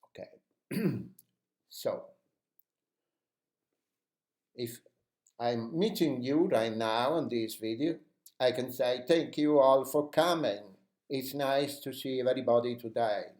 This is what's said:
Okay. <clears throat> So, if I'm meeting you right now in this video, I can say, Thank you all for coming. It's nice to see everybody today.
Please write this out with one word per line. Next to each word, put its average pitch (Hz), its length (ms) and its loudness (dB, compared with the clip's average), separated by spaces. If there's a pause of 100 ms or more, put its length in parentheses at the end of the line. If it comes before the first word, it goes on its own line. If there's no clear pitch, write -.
Okay. - 960 -6
<clears throat> - 80 -20 (640)
So, - 280 -4 (2500)
if 120 260 -8 (600)
I'm 117 380 -2
meeting 170 440 0
you 143 260 2
right 117 240 2
now 113 460 0
in 139 120 -2
this 113 260 -4
video, 117 400 -4 (440)
I 127 120 4
can 127 200 -4
say, 127 360 -2
Thank 160 320 2
you 151 180 4
all 135 260 8
for 147 260 0
coming. 156 520 2 (480)
It's 135 240 -6
nice 143 460 0
to - 120 -10
see 131 300 -6
everybody 123 540 2
today. 110 480 -4 (160)